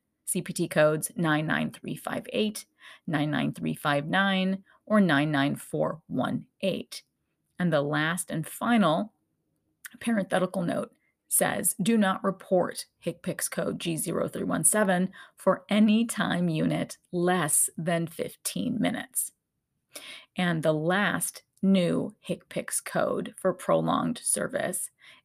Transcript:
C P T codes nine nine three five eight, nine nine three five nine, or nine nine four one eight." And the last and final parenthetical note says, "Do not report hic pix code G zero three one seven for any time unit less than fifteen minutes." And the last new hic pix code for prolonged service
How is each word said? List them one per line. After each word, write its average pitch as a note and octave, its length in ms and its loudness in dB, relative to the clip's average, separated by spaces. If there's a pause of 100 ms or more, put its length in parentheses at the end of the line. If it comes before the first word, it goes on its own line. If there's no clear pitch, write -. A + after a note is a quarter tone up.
(240)
C - 180 -4
P F3+ 100 -8
T E3+ 160 -2
codes D#3 480 2
nine D#3 300 2
nine D#3 240 0
three - 260 -10
five - 360 -8
eight, G#3+ 340 -2 (400)
nine D#3 240 0
nine D3 220 -2
three D#3 220 -4
five D3 320 -2
nine, F#3+ 580 0 (220)
or G#3+ 140 4
nine D#3 300 4
nine C#3+ 260 2
four D#3 500 -4
one - 400 -2 (140)
eight." - 420 -4 (560)
And F3+ 120 0
the D3 120 2
last D3+ 480 -2
and D#3+ 160 -4
final G#3 640 2 (880)
parenthetical F#3+ 640 0
note - 320 -4 (340)
says, - 520 0
"Do A3+ 160 4
not F#3+ 260 2
report - 640 0 (120)
hic - 240 -8
pix - 260 -4
code - 300 -4
G E3 180 -2
zero E3 320 -2
three - 160 -6
one E3+ 200 0
seven F#3+ 460 2 (240)
for - 340 0
any G#3+ 360 6
time F3+ 440 0
unit E3 500 0 (120)
less F3 640 2
than E3 300 -2
fifteen - 720 -6
minutes." - 540 -4 (1040)
And E3+ 260 0
the D#3 120 4
last F3 680 0 (200)
new F3 580 2
hic - 280 -10
pix - 320 -6
code - 560 -2
for F3+ 180 0
prolonged - 640 0
service - 720 -4 (340)